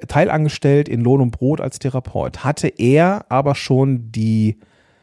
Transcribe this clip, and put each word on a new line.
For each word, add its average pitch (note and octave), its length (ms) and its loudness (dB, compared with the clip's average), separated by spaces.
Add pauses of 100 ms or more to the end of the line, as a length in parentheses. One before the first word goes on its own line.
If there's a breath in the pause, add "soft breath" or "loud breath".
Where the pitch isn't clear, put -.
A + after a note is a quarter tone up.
teilangestellt D3 840 2
in A#2 120 -2
Lohn C3 200 4
und B2 100 0
Brot C3+ 300 -2
als - 180 -8
Therapeut, - 640 -6
hatte - 240 -2
er E3 640 2
aber C#3 260 0
schon B2+ 560 0
die, A2 480 0 (420 soft breath)